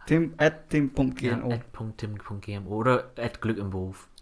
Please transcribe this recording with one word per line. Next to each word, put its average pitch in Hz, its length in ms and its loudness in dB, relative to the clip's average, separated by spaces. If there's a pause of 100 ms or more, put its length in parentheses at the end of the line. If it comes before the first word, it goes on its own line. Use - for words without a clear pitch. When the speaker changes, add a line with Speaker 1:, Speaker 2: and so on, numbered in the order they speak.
Speaker 1:
Tim, 160 300 4
at 156 320 2
tim 143 220 4
punkt 131 260 0
G 127 100 0
N 120 140 0
O. 123 80 -2
Speaker 2:
Ja, 117 60 0
at - 160 -10
punkt 110 260 -8
tim 107 180 -6
punkt 101 280 -10
G 104 100 -6
M 98 120 -6
O 101 100 -4
oder 123 400 4
at 117 240 -4
Glück 110 180 0
im 101 120 -4
Beruf. 92 380 -6 (140)